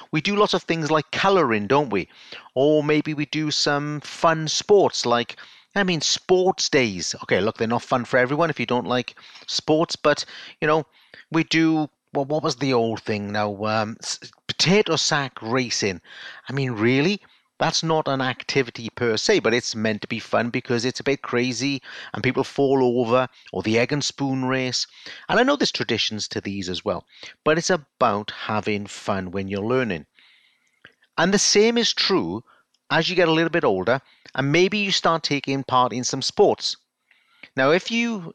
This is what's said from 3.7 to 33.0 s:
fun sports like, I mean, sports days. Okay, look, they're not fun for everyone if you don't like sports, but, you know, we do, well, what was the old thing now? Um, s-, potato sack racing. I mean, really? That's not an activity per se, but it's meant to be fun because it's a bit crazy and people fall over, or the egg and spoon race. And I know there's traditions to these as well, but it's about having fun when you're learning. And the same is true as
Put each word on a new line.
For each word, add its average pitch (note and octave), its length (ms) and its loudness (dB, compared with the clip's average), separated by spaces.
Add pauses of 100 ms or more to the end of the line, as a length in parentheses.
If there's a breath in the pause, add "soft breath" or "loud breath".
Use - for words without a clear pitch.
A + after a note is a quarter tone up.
fun D#3+ 480 0
sports - 580 2
like, A#2+ 300 0 (400 loud breath)
I G3+ 80 2
mean, F3+ 160 0
sports - 680 0
days. G#2+ 540 0
Okay, G#2 180 0
look, G#2+ 160 -2
they're A2+ 120 -2
not A#2 140 -2
fun B2 220 -2
for C3 140 0
everyone D3 320 2
if - 80 -6
you A#2+ 80 -4
don't B2 220 -2
like A#2+ 260 -4 (320 loud breath)
sports, - 480 0
but, - 300 0 (360 loud breath)
you D#3+ 60 -2
know, D3+ 180 2 (460 loud breath)
we D#3+ 140 2
do, D#3+ 440 2 (240)
well, C#3+ 120 -2
what D3+ 180 -2
was D3+ 140 -2
the C3+ 160 0
old A2+ 280 0
thing G#2 300 -4
now? G#2 340 -4
Um, G#2+ 380 -2
s-, - 160 -8 (300)
potato F3+ 480 2
sack C#3+ 440 -2
racing. A2+ 600 -2 (480 loud breath)
I B2 40 -10
mean, C3 200 -2
really? C3 500 2 (380 soft breath)
That's D#3 220 0
not D#3+ 260 0
an C3+ 140 -2
activity B2 720 -4
per A2+ 240 0
se, G3+ 220 2
but A2+ 120 2
it's A#2 240 -2
meant A2 240 -2
to - 80 -10
be A#2 100 -6
fun A2+ 300 -2
because A#2+ 380 -2
it's B2+ 120 -4
a - 60 -12
bit C#3 160 0
crazy B2+ 600 -4 (320 loud breath)
and A2 80 -6
people C3 200 0
fall C3+ 400 2 (200)
over, B2 260 2 (240 loud breath)
or F#2 100 -4
the A2 160 2
egg B2+ 140 0
and D3 100 -2
spoon C3 440 -4
race. B2+ 400 -2 (420 loud breath)
And F#3+ 100 2
I A#3 40 6
know C#4 140 4
there's C4 140 0
traditions A2 580 -4
to - 120 -6
these G2 300 -6
as F2 160 -8
well, F2+ 180 -4 (400 loud breath)
but D#3 140 4
it's E3 100 -4
about A#2 600 0
having G#2 560 -4
fun F#2+ 440 -6
when G2 160 -6
you're G2 140 -4
learning. A2 460 -2 (1120 soft breath)
And F3+ 160 4
the G#3 40 4
same A3 380 4
is A#3 160 2
true A2 500 0 (480 soft breath)
as D#3+ 200 2